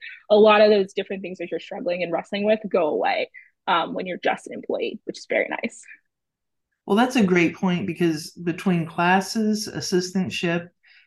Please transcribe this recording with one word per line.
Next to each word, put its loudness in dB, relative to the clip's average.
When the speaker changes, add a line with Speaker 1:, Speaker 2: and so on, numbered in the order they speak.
Speaker 1:
a 8
lot 8
of 8
those 2
different -6
things -10
that -10
you're -4
struggling -6
and -4
wrestling -4
with 2
go 2
away, -2
um, 0
when -6
you're -8
just -4
an -12
employee, -6
which -10
is -18
very 0
nice. -10
Speaker 2:
Well, 2
that's 2
a 4
great 2
point -2
because -2
between -2
classes, 0
assistantship, -2